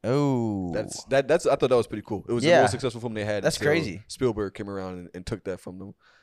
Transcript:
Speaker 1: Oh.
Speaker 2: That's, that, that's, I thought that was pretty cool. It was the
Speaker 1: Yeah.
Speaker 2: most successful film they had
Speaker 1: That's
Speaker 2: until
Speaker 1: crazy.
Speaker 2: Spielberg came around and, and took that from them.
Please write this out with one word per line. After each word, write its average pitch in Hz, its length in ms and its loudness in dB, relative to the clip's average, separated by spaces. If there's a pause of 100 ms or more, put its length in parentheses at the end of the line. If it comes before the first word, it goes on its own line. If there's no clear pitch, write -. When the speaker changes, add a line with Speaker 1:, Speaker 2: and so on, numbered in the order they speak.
Speaker 1:
Oh. 117 680 0
Speaker 2:
That's, - 340 -6
that, 135 220 2
that's, 156 160 4
I 127 120 4
thought 135 140 2
that 127 60 6
was 113 120 2
pretty 107 180 -8
cool. 101 220 -6
It 113 40 -2
was 120 120 0
the 165 60 4
Speaker 1:
Yeah. 165 120 8
Speaker 2:
most 104 80 4
successful 117 300 -4
film 113 140 -6
they 104 100 -2
had 104 180 -2
Speaker 1:
That's 156 140 0
Speaker 2:
until 147 160 2
Speaker 1:
crazy. 113 340 -2
Speaker 2:
Spielberg 107 480 -2
came 101 160 -10
around 95 240 -6
and, 87 180 -12
and 90 140 -12
took 98 180 -6
that 90 160 -6
from 90 200 -14
them. 98 140 -14 (280)